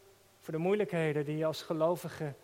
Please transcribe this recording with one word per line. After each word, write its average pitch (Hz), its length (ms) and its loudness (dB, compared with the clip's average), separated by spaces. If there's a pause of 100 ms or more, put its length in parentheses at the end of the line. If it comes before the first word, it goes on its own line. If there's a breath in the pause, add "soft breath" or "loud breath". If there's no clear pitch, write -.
(400)
voor - 120 -10
de 156 60 -2
moeilijkheden 170 640 2
die 151 120 -2
je 156 80 0
als 156 180 -2
gelovige 160 800 0